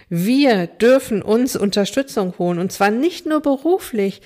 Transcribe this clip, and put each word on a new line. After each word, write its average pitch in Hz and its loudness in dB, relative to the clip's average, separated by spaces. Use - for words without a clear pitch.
wir 202 2
dürfen 240 2
uns 240 0
Unterstützung 202 -2
holen 175 -2
und 185 -4
zwar 202 0
nicht 294 -4
nur 302 0
beruflich, 269 -2